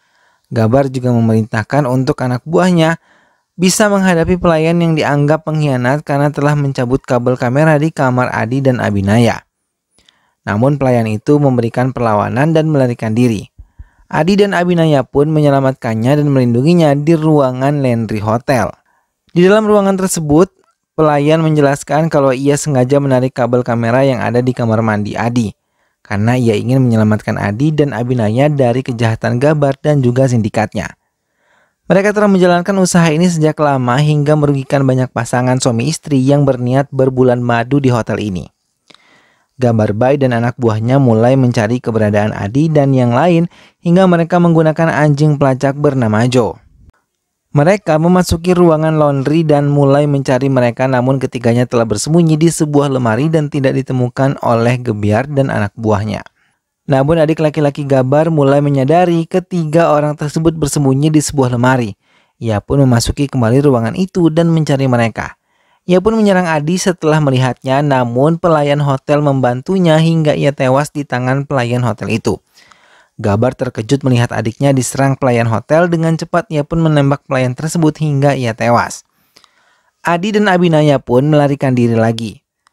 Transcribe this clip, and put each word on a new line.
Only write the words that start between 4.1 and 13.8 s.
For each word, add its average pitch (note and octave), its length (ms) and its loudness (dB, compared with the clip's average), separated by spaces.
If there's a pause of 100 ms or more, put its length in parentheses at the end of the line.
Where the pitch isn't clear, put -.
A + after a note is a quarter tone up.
pelayan E3+ 400 0
yang E3 160 0
dianggap D3 480 0
pengkhianat C#3+ 560 -2
karena C#3+ 320 -2
telah D3 240 0
mencabut C3+ 480 -2
kabel B2+ 320 0
kamera C#3+ 400 0
di D#3 160 -2
kamar B2+ 400 -2
Adi A#2+ 320 -4
dan B2 160 0
Abinaya. G#2 640 0 (960)
Namun B2+ 400 0
pelayan B2 240 0
itu A2 320 -2
memberikan B2+ 560 -2
perlawanan A2 560 -2
dan D#3+ 200 0
melarikan B2 440 -2
diri. A#2 400 -2 (560)